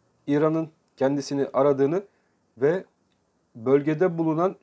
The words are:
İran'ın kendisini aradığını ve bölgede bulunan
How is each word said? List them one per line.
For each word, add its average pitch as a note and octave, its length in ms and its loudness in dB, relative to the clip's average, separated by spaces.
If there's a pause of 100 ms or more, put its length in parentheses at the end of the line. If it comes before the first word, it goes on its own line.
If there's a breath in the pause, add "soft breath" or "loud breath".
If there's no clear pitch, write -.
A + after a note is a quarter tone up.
(280)
İran'ın D#3 420 0 (280)
kendisini C#3 560 -2
aradığını C#3 500 2 (540)
ve D#3+ 260 0 (720)
bölgede D3 640 0
bulunan E3 460 -2